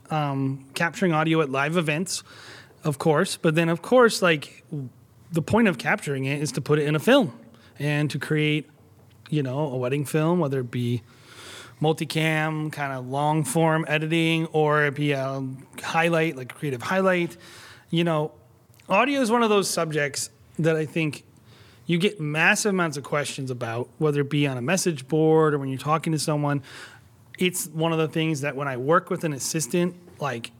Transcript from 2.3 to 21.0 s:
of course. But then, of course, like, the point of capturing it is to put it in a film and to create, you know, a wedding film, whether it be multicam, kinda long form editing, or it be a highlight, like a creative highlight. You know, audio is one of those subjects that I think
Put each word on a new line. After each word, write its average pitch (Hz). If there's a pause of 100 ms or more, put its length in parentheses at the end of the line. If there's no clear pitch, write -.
of 151
course. 165
But 160
then, 165
of 170
course, 247
like, 165 (680)
the 165
point 214
of 175
capturing 147
it 143
is 143
to 160
put 147
it 147
in 151
a 151
film 226 (460)
and 147
to 147
create, 151 (600)
you 151
know, 131
a 131
wedding 131
film, 156
whether 139
it 120
be 120 (800)
multicam, 156
kinda 139
long 147
form 160
editing, 160
or 151
it 143
be 147
a 135 (400)
highlight, 165
like 127
a -
creative 131
highlight. 185 (500)
You 170
know, 156 (540)
audio 262
is 220
one 240
of 220
those 202
subjects 151 (300)
that 160
I 156
think 151 (640)